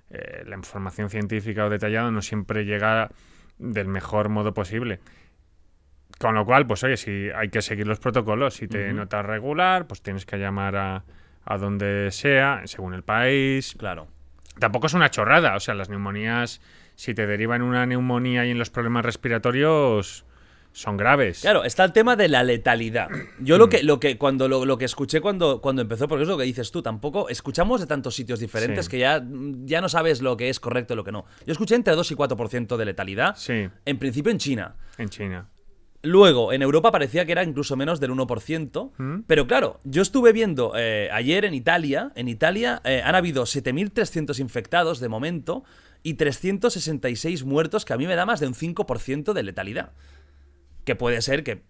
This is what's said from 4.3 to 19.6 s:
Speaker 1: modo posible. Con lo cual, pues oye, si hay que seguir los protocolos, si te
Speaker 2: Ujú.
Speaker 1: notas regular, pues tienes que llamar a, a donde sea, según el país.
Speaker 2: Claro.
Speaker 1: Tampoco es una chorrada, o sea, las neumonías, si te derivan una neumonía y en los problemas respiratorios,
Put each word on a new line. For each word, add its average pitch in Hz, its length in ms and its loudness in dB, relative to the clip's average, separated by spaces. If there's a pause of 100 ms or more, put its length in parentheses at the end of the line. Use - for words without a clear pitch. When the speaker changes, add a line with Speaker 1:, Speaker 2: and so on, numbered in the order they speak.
Speaker 1:
modo 104 220 0
posible. 107 460 -6 (1200)
Con 113 160 2
lo 107 100 2
cual, 127 220 6
pues 107 160 -2
oye, 131 140 2
si 101 380 -6
hay 107 160 -4
que 107 120 0
seguir 104 240 -4
los 107 140 -2
protocolos, 120 540 0
si 110 140 -12
te 101 200 -4
Speaker 2:
Ujú. 101 80 -4
Speaker 1:
notas 104 280 -4
regular, 151 600 0
pues 110 160 -14
tienes 95 220 -8
que 101 140 -8
llamar 98 380 -2
a, 95 280 -4 (400)
a 104 140 -4
donde 101 520 -2
sea, 135 540 2
según 92 300 -10
el 90 80 -10
país. 135 760 0
Speaker 2:
Claro. 82 300 -10 (500)
Speaker 1:
Tampoco 117 280 2
es 147 80 0
una 165 160 6
chorrada, 123 460 4
o 101 40 -2
sea, - 140 -4
las 98 160 -6
neumonías, 104 720 -4 (320)
si - 180 -8
te 107 140 -2
derivan 113 340 0
una 123 240 0
neumonía 123 600 0
y 123 40 0
en 120 80 -2
los 117 120 -4
problemas 120 340 0
respiratorios, 123 1200 2 (480)